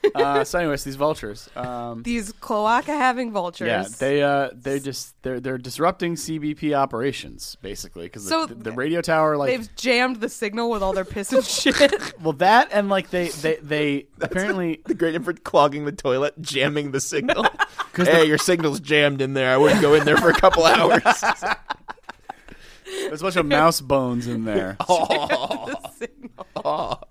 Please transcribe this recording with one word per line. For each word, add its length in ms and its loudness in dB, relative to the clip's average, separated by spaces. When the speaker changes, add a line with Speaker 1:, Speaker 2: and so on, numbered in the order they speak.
Speaker 1:
Uh, 300 2
so 160 -2
anyways, 240 -2
these 120 -8
vultures, 600 -4
um, 480 -10
Speaker 2:
These 300 -4
cloaca-having 960 0
vultures. 360 -4
Speaker 1:
Yeah, 180 0
they, 220 2
uh, 320 2
they 260 -4
just, 440 -12
they're, 160 -6
they're 180 -6
disrupting 580 -2
C 220 -8
B 160 -4
P 200 -2
operations, 880 -4
basically, 480 -14
'cause 140 -16
the, 60 -8
Speaker 2:
So 160 -2
Speaker 1:
the, 100 -14
the 160 -10
radio 300 -2
tower, 340 2
like, 140 0
Speaker 2:
they've 260 -6
jammed 460 0
the 80 -6
signal 400 -4
with 140 -2
all 100 0
their 120 -2
piss 280 -6
and 120 4
<laughs> 0 -
shit. 760 2
Speaker 1:
Well, 120 0
that 380 6
and, 180 0
like, 200 0
they, 200 -2
they, 260 -2
they 560 -2
Speaker 3:
<laughs> 60 -20
That's 140 -6
Speaker 1:
apparently 520 -2
Speaker 3:
the, 60 -16
the 40 0
great 200 0
name 100 -4
for 100 -4
clogging 520 2
the 60 -4
toilet, 500 -2
jamming 500 -2
the 80 -2
signal. 440 -2
Speaker 1:
<laughs> 240 -12
'Cause 140 2
Speaker 3:
Hey, 140 6
Speaker 1:
the 60 6
Speaker 3:
your 100 4
signal's 420 0
jammed 420 2
in 120 -2
there. 200 2
I 40 4
wouldn't 240 6
go 140 6
in 100 4
there 120 6
for 120 6
a 100 4
couple 260 6
<laughs> 0 -
hours. 360 4
Speaker 1:
There's 360 -8
a 20 -8
bunch 120 -2
of 100 2
mouse 360 4
bones 460 0
in 180 -4
there. 360 -2
Speaker 3:
<laughs> 60 -4
Oh. 760 0
Speaker 2:
<laughs> 160 -10
The 80 -14
signal. 400 -18
Speaker 3:
Oh. 280 -4